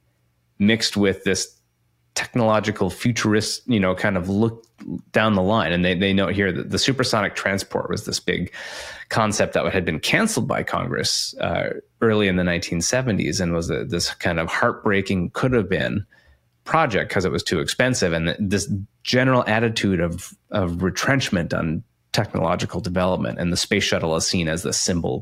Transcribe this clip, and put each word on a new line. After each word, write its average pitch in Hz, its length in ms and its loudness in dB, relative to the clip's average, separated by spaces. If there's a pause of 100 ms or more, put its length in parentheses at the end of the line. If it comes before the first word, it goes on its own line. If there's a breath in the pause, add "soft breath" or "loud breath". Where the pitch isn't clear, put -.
(580)
mixed 107 380 2
with 98 280 2
this - 300 -2 (600)
technological 107 760 0
futurist, 110 760 0
you 117 120 2
know, 92 160 2
kind 98 220 0
of 87 140 -2
look 113 340 0 (480)
down 110 220 4
the 92 80 4
line. 92 300 2
And 90 120 2
they, 92 100 4
they 95 200 2
note 95 200 2
here 98 160 2
that 69 200 -4
the 98 80 -2
supersonic 117 560 0
transport - 560 -4
was - 160 -4
this - 120 -4
big 90 360 -4 (560 loud breath)
concept 107 420 2
that 80 180 0
had 92 140 0
been 80 160 -2
canceled 170 480 0
by - 140 0
Congress, - 800 -2
uh, - 340 -2 (260)
early 107 260 4
in 92 100 2
the 90 80 2
nineteen 87 360 -2
seventies 107 600 0
and 85 120 0
was 82 180 -2
a, 62 140 -2
this - 300 -4
kind 85 260 -2
of 85 80 -2
heartbreaking 98 800 0
could 127 220 -2
have 104 160 2
been 65 360 -2 (600 soft breath)
project 131 480 2
'cause 95 120 2
it 73 60 2
was 67 120 -2
too 85 180 0
expensive. 110 520 0
And 82 140 0
th-, - 140 -2
this 101 320 0 (300)
general 127 440 4
attitude 110 540 2
of, 85 340 -4 (160)
of 90 320 -2
retrenchment 92 720 0
on 82 300 -2 (280)
technological 90 680 -2
development, 90 580 0
and 87 140 0
the 85 40 -2
space - 280 0
shuttle 85 320 0
is - 100 -2
seen 85 220 0
as 85 140 -2
the - 100 -4
symbol 80 500 -2